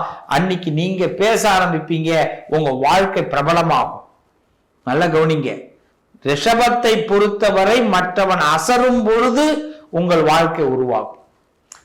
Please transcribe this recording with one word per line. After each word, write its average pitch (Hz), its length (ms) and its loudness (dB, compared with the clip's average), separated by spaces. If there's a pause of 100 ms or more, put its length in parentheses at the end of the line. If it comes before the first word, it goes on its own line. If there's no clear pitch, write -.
(340)
அன்னைக்கு 175 380 -2
நீங்க 180 340 -2 (140)
பேச 214 300 2
ஆரம்பிப்பீங்க, 165 600 -2 (380)
உங்க 151 220 0 (140)
வாழ்க்கை 185 380 2 (100)
பிரபலமாகும். 147 720 0 (800)
நல்லா 156 280 0
கவனிங்க, 156 380 0 (720)
ரிஷபத்தை 233 680 2 (160)
பொறுத்தவரை 202 680 2 (180)
மற்றவன் 180 500 0 (100)
அசரும் 247 500 2
பொழுது 240 400 2 (460)
உங்கள் 175 400 0
வாழ்க்கை 160 340 2 (100)
உருவாகும். 120 460 -4 (640)